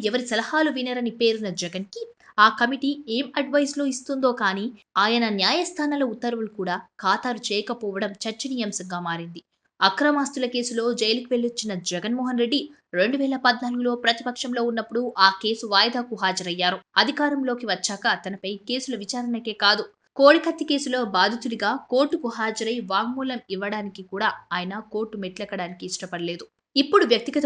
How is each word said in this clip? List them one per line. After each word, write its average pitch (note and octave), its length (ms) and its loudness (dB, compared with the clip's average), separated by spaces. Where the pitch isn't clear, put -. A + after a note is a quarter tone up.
ఎవరి B3 220 0
సలహాలు D4 440 2
వినరని B3 400 -2
పేరున్న A3 440 2
జగన్కి F#3 480 -8
ఆ G#3+ 120 10
కమిటీ B3+ 400 0
ఏం A#3+ 160 0
అడ్వైస్‌లో C#4+ 500 0
ఇస్తుందో C4+ 460 0
కానీ G3+ 340 -2
ఆయన A3+ 320 4
న్యాయస్థానాల C#4+ 760 0
ఉత్తర్వులు A3+ 480 -4
కూడా F#3 240 -4
ఖాతారు A3 440 0
చేయకపోవడం G#3 760 -4
చర్చనీయాంశంగా A3 800 -6
మారింది. E3+ 420 -6
అక్రమాస్తుల C#4 640 4
కేసులో A#3+ 480 -2
జైలుకు A#3 360 0
వెళ్ళొచ్చిన A#3 420 -2
జగన్మోహన్ A#3+ 560 -2
రెడ్డి A#3+ 200 2
రెండు G#3+ 240 2
వేల C4+ 180 0
పద్నాలుగులో B3 600 0
ప్రతిపక్షంలో A#3+ 680 -2
ఉన్నప్పుడు A3+ 380 -2
ఆ F#3+ 120 8
కేసు A3 380 -2
వాయిదాకు A#3 480 2
హాజరయ్యారు. F#3 600 0
అధికారంలోకి C4 680 0
వచ్చాక G3+ 420 -2
తనపై F#3+ 340 -8
కేసుల B3+ 300 -4
విచారణకే A#3 580 -6
కాదు, G#3 300 4
కోడికత్తి D#4+ 480 6
కేసులో C4+ 400 0
బాధితుడిగా G#3 640 0
కోర్టుకు D4 380 2
హాజరై A3+ 580 -4
వాంగ్మూలం A#3+ 640 -2
ఇవ్వడానికి G3+ 540 -6
కూడా G3 280 -2
ఆయన F3+ 200 -4
కోర్టు G#3+ 280 -6
మెట్లెక్కడానికి F#3 680 -8
ఇష్టపడలేదు. F3 600 -8
ఇప్పుడు C#4+ 300 6
వ్యక్తిగత A#3+ 400 2